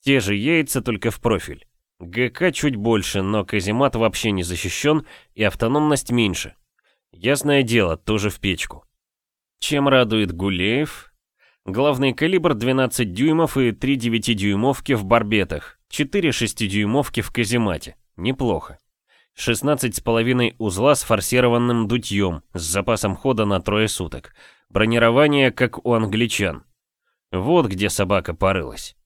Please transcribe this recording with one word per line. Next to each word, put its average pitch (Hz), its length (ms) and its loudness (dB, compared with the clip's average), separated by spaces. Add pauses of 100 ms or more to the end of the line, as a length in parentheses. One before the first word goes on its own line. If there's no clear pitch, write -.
Те 135 180 4
же 101 160 0
яйца, 139 460 0
только 113 300 -2
в - 100 -12
профиль. 101 440 -2 (340)
Г 98 300 -4
К 170 220 0
чуть 139 240 -2
больше, 104 460 0
но 101 240 0
каземат 110 500 0
вообще 113 360 0
не 92 120 0
защищён 92 640 -2 (280)
и 107 100 -4
автономность 131 680 0
меньше. 110 440 0 (560)
Ясное 139 520 2
дело, 107 320 2
тоже 104 340 -2
в - 100 -12
печку. - 440 -4 (760)
Чем 143 280 0
радует 110 460 4
Гулеев? 98 800 -2 (520)
Главный 131 480 0
калибр 165 400 0
двенадцать 123 600 0
дюймов 156 440 2
и 123 140 2
три 135 240 -2
девятидюймовки 113 1000 0
в 104 120 -2
барбетах, 104 760 0 (100)
четыре 160 420 0
шестидюймовки 110 920 -2
в - 100 -8
каземате. 107 640 -2 (200)
Неплохо. 110 640 -4 (560)
Шестнадцать 127 640 -2
с - 60 -6
половиной 117 560 0
узла 110 380 0
с - 80 -6
форсированным 120 840 2
дутьём, 101 560 -2 (100)
с 87 80 -8
запасом 98 540 -2
хода 113 300 0
на 98 160 0
трое 107 260 0
суток. - 460 -8 (360)
Бронирование, 117 800 4
как - 340 -4
у 120 80 2
англичан. 107 720 0 (680)
Вот 123 360 2
где 95 220 -2
собака 95 440 0
порылась. 92 720 -4